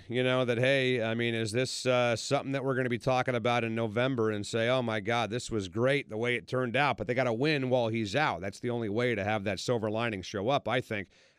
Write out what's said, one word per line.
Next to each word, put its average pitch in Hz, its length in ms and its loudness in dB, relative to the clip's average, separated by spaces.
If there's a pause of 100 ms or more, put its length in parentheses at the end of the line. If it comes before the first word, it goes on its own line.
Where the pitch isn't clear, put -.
you 123 160 0
know, 127 220 2
that, 117 120 2
hey, 127 460 2
I 113 100 0
mean, 117 220 0
is 113 160 -2
this, 123 340 -2
uh, 123 300 4
something 135 380 -2
that 135 100 -2
we're 135 120 0
gonna 127 120 0
be 120 100 0
talking 127 380 0
about 120 300 2
in 113 100 -2
November 117 560 0
and 104 140 -4
say, 113 240 0
"Oh, 131 120 2
my 110 200 -2
God, 113 280 0
this 120 220 -6
was 104 160 -2
great 123 400 0
the 107 80 -10
way 120 200 -2
it - 120 -6
turned 127 300 -2
out," 139 180 4
but 101 120 -6
they 123 60 0
gotta 123 200 2
win 135 360 0
while 120 200 2
he's 110 260 -2
out. 135 240 0
That's 98 220 -8
the 123 80 -4
only 117 180 -2
way 120 260 0
to 98 120 -2
have 107 180 0
that 95 160 -2
silver 107 320 -2
lining 110 300 -2
show 98 260 -4
up, 135 220 0
I 123 100 0
think. 104 300 -6 (300)